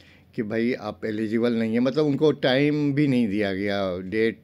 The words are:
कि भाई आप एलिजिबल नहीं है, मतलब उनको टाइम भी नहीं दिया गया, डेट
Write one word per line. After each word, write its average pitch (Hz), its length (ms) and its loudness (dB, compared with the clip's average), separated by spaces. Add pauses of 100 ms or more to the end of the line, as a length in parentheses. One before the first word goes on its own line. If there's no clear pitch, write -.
(360)
कि 120 80 -4
भाई 113 300 -2
आप 104 320 -8
एलिजिबल 110 480 0
नहीं 113 200 0
है, 117 60 2
मतलब 135 260 0
उनको 147 260 2
टाइम 147 640 2
भी 147 140 2
नहीं 123 200 2
दिया 98 260 0
गया, 98 440 -2
डेट 104 460 -2